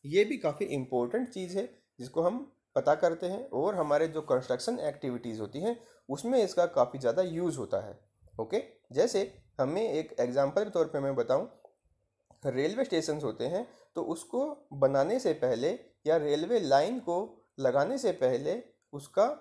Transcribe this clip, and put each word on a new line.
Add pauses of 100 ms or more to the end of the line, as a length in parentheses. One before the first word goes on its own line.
ये
भी
काफ़ी
इंपॉर्टेंट
चीज़
है (340)
जिसको
हम (400)
पता
करते
हैं
और
हमारे
जो
कंस्ट्रक्शन
एक्टिविटीज़
होती
हैं (320)
उसमें
इसका
काफ़ी
ज़्यादा
यूज़
होता
है। (360)
ओके, (300)
जैसे (380)
हमें
एक
एग्जांपल
के
तौर
पे
मैं
बताऊं, (1000)
रेलवे
स्टेशंस
होते
हैं (300)
तो
उसको (280)
बनाने
से
पहले (340)
या
रेलवे
लाइन
को (420)
लगाने
से
पहले (300)
उसका (140)